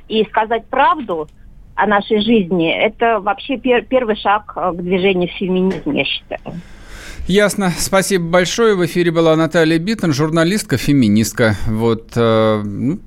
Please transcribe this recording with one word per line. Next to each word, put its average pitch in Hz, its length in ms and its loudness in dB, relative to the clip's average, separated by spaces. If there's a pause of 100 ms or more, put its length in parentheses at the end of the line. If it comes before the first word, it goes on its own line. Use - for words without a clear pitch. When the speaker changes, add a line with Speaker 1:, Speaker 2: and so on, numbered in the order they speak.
Speaker 1:
и 220 160 0
сказать 220 440 -2
правду 254 600 0 (460)
о 196 120 0
нашей 208 360 2
жизни, 180 520 2
это 214 460 0
вообще 202 380 -4
пер-, 240 260 0
первый 226 320 0
шаг, 208 400 -2
э, 170 160 -2
к 165 40 -8
движению 180 520 0
в - 40 -14
феминизм, 185 600 -2
я 139 140 -2
считаю. - 340 -10 (880)
Speaker 2:
Ясно. 190 500 2
Спасибо 190 460 0
большое. 185 500 2
В 175 120 0
эфире 175 260 0
была 160 240 4
Наталья 160 420 2
Биттон, 185 340 -2
журналистка, 160 680 0
феминистка. 110 760 2 (140)
Вот, 113 480 -2
э, 110 480 2
ну, 107 420 -4